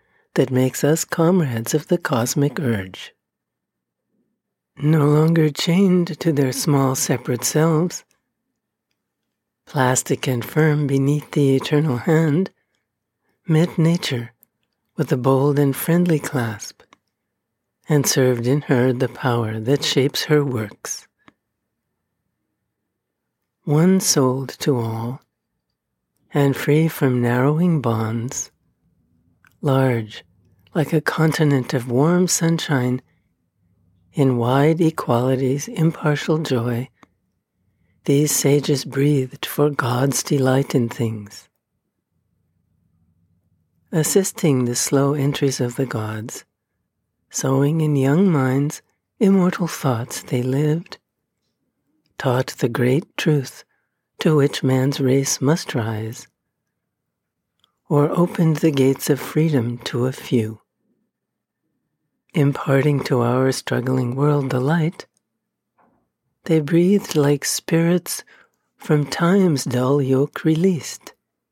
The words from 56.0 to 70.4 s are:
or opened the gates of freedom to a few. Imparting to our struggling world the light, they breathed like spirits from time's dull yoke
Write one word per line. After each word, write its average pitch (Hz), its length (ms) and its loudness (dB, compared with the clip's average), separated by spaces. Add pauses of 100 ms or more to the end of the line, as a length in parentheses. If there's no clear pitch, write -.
or 143 180 4 (100)
opened 170 380 2
the 160 140 2
gates 135 400 2
of 139 100 0
freedom 135 580 0
to 127 280 -4
a 131 60 -2
few. 110 480 -4 (1700)
Imparting 139 720 0
to 127 160 0
our 127 300 2
struggling 127 640 -2
world 143 360 0
the 123 100 -2
light, 156 460 -2 (1400)
they 160 160 2
breathed 175 560 2
like 143 280 2
spirits 170 800 -2 (520)
from 151 300 0
time's 175 580 0
dull 127 380 0
yoke 131 420 0